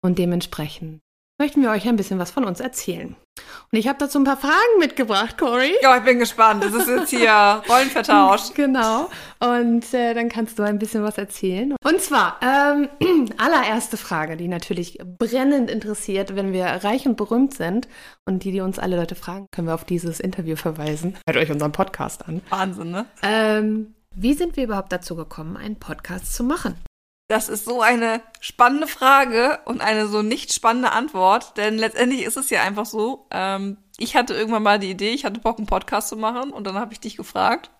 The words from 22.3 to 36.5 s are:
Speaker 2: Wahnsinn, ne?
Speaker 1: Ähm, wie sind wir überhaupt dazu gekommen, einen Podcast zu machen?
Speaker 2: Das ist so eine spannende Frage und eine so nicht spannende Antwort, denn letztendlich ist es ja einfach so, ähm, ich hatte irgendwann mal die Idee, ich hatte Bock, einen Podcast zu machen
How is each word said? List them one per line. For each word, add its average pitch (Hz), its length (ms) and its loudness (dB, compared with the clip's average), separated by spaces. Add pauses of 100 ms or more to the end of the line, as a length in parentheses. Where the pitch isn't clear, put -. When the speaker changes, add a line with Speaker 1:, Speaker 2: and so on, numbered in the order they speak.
Speaker 2:
Wahnsinn, 190 420 -4
ne? 208 160 -6 (160)
Speaker 1:
Ähm, 214 720 0 (200)
wie 233 200 2
sind 339 220 -4
wir 269 80 -2
überhaupt 202 260 -6
dazu 180 240 -6
gekommen, 160 420 -12
einen 214 200 -10
Podcast - 580 -10
zu 240 80 -4
machen? 254 320 -2 (540)
Speaker 2:
Das 220 200 0
ist 208 160 -6
so 247 160 -2
eine 233 400 2 (180)
spannende 277 480 4
Frage 262 800 4
und 240 160 -6
eine 214 260 0
so 208 140 -2
nicht 220 320 -2
spannende 240 400 2
Antwort, 214 640 2
denn 214 200 0
letztendlich 240 460 0
ist 226 140 -4
es 262 120 -6
ja 196 140 2
einfach 202 220 -2
so, 226 460 -6
ähm, 196 440 -4 (220)
ich - 180 -6
hatte 247 180 2
irgendwann 220 300 -2
mal 208 160 4
die 196 100 -6
Idee, 190 200 -4
ich 247 160 -4
hatte 226 160 -6
Bock, 233 160 -2
einen 214 100 -8
Podcast 208 400 -2
zu - 80 -10
machen 240 360 -4